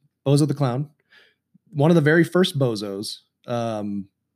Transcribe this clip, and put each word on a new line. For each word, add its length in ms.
Bozo 220
the 80
Clown, 340
one 180
of 40
the 60
very 220
first 340
Bozos, 600
um, 640